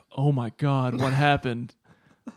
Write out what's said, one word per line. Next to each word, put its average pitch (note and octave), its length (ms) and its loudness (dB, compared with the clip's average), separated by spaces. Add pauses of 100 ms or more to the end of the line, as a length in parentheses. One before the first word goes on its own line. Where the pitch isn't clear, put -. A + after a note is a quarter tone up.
(180)
"Oh C#3+ 140 2
my A#2+ 260 -2
God, C3 420 0
what C3 140 0
<laughs> - 0 -
happened?" C3+ 600 0 (600)